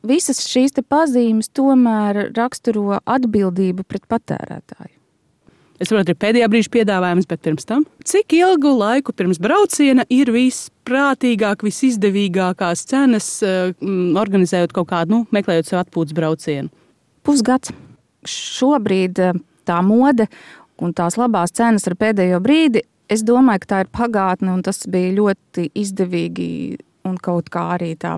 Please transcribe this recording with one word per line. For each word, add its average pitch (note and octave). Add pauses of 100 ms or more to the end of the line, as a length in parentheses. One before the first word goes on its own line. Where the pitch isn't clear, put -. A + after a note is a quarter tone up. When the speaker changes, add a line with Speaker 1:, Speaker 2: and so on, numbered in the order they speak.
Speaker 1:
Visas C4+
šīs C4
te B3+
pazīmes B3
tomēr A3+
raksturo G#3+
atbildību G3
pret -
patērētāju. - (880)
Speaker 2:
Es F3+
saprotu, F#3+
ir -
pēdējā A3+
brīža A3
piedāvājums, F#3
bet E3+
pirms D#3
tam, C#4 (180)
cik G4+
ilgu E4
laiku B3
pirms F3+
brauciena C#4
ir B3+
visprātīgāk, B3
visizdevīgākās F#3+
cenas, C4
ā, F#3
mm, F3+
organizējot F#3+
kaut F3+
kādu, E3+
nu, A3+
meklējot F#3
sev F3+
atpūtas D#3+
braucienu? D#3 (560)
Speaker 1:
Pusgads. B3+ (500)
Šobrīd, G3+
ā, F3+ (320)
tā F3
mode A3+ (480)
un E3+
tās F3
labās G#3
cenas A#3
ar F3+
pēdējo F#3
brīdi, C4+ (240)
es A3
domāju, A#3+
ka -
tā G3
ir F#3+
pagātne, F#3+
un F#3
tas -
bija F#3
ļoti G3
izdevīgi, F3 (280)
un F#3
kaut F3
kā E3+
arī E3+
tā E3